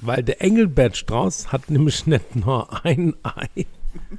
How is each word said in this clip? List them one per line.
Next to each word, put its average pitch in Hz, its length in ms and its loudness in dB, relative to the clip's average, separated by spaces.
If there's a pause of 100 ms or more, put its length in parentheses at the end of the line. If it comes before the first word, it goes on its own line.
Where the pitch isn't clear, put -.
weil 120 220 -2
der - 200 -2
Engelbert-Strauß 175 1080 2
hat 135 200 -4
nämlich 151 360 2
nicht 151 300 0
nur 117 500 -2
ein 165 380 2
Ei. - 420 -8 (520)